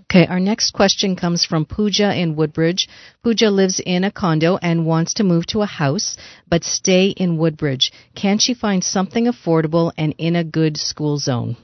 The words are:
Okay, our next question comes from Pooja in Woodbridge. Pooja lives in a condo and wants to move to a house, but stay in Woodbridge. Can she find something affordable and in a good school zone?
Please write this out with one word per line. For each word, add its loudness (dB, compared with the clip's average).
Okay, 4
our -4
next -2
question 0
comes -2
from 0
Pooja 0
in -2
Woodbridge. 0
Pooja 2
lives 2
in 0
a 0
condo 2
and 0
wants 0
to 0
move 2
to -2
a 0
house, -4
but 0
stay 2
in -2
Woodbridge. -2
Can 0
she 0
find 0
something -2
affordable 0
and -2
in 0
a 0
good 0
school -4
zone? -4